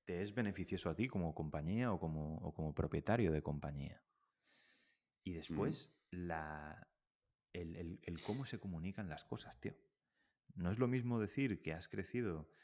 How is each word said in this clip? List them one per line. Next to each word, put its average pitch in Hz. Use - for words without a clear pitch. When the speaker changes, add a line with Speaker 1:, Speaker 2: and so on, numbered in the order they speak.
Speaker 1:
te 90
es 104
beneficioso 98
a 80
ti 113
como 85
compañía 82
o 90
como, 78
o 85
como 78
propietario 85
de 76
compañía? 73
Y 90
después, 82
Speaker 2:
Ujú. 90
Speaker 1:
la, 78
el, 85
el, 87
el 85
cómo 131
se 120
comunican 95
las 73
cosas, -
tío. -
No 87
es 107
lo 123
mismo 120
decir 107
que 80
has 82
crecido, 95